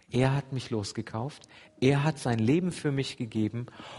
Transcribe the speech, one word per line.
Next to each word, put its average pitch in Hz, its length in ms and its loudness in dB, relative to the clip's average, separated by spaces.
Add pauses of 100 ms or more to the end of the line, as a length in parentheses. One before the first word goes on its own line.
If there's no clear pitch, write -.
(100)
Er 131 240 4
hat - 180 -4
mich 127 180 -6
losgekauft. 113 800 -6 (320)
Er 139 240 6
hat 156 140 0
sein 117 200 0
Leben 160 320 4
für 147 220 -2
mich 139 240 -4
gegeben 113 500 -2 (320)